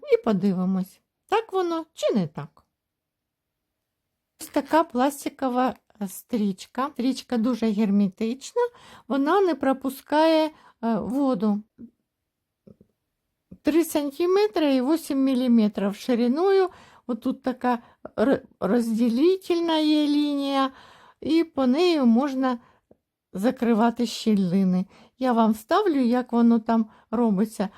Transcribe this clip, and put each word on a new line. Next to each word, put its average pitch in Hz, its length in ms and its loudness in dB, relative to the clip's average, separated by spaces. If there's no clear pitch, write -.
і 466 120 0
подивимось, 185 760 -2
так 453 240 -2
воно 339 420 -4
чи 605 200 -2
не 208 120 0
так. - 380 -16
Ось - 80 -16
така 302 360 0
пластикова 262 920 -4
стрічка. 214 840 -6
Стрічка 254 460 -4
дуже 226 320 -2
герметична, 208 920 -2
вона 302 320 0
не 349 140 2
пропускає, 294 920 0
е, 302 60 -8
воду. 220 640 -2
Три 311 220 2
сантиметри 320 920 0
і 254 80 2
вісім 277 420 -2
міліметрів 233 720 0
шириною. 330 720 0
Отут 247 360 -6
така 247 360 -2
р-, 254 240 2
розділительна 247 1160 0
є 302 280 2
лінія, 277 640 0
і 320 240 2
по 269 220 -2
неї 320 340 2
можна 254 580 2
закривати 233 760 0
щілини. 190 800 0
Я 254 140 0
вам 226 200 4
вставлю, 330 480 0
як 247 320 0
воно 233 260 4
там 226 320 -2
робиться. 214 680 0